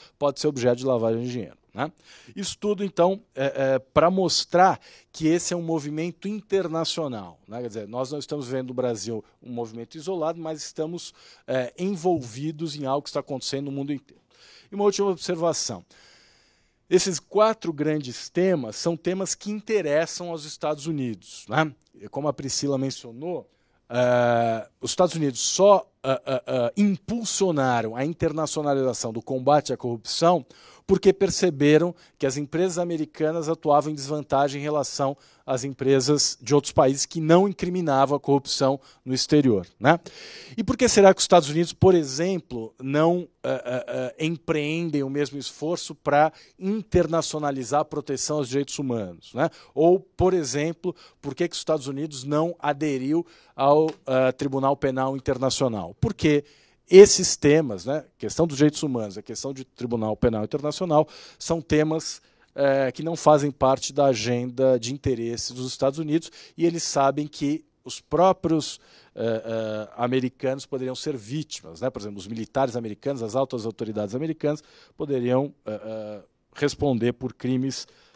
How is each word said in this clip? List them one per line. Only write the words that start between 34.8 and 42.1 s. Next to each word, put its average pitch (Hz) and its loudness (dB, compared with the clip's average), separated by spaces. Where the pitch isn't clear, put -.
às 127 -4
empresas 135 2
de 127 2
outros 139 2
países 139 4
que - -6
não 170 6
incriminavam 156 0
a - -20
corrupção 139 0
no 127 -4
exterior, 127 4
né? 151 6
E 220 -2
por 240 -4
que 240 4
será 196 10
que - -4
os - 0
Estados 175 6
Unidos, 160 -2
por 185 6
exemplo, 147 -2